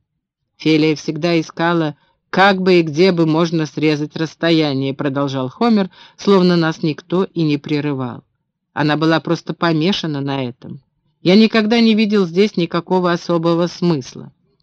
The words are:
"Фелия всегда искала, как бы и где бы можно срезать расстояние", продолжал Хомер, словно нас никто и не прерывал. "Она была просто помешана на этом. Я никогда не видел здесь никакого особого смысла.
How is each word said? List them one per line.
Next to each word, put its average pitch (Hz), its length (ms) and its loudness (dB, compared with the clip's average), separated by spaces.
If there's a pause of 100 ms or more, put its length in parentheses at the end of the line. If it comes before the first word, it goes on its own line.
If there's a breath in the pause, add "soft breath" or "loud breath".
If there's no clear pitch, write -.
(560)
"Фелия 156 380 2
всегда 165 460 -2
искала, 165 560 -2 (360)
как 190 300 2
бы 180 180 4
и - 20 2
где 165 300 2
бы 170 140 2
можно 160 400 0
срезать 147 500 -4
расстояние", 151 800 -2
продолжал 135 560 -4
Хомер, 214 400 0 (260 loud breath)
словно 180 400 2
нас 160 260 -2
никто 165 420 -4
и - 180 -4
не 147 160 0
прерывал. 143 680 -6 (480)
"Она 151 240 -2
была 160 240 0
просто 165 320 -6
помешана 160 680 -2
на 139 200 -4
этом. 123 380 -12 (400)
Я 175 160 4
никогда 220 440 4
не 226 140 4
видел 208 320 2
здесь 190 300 0
никакого 175 560 -2
особого 170 540 0
смысла. - 640 -4 (300)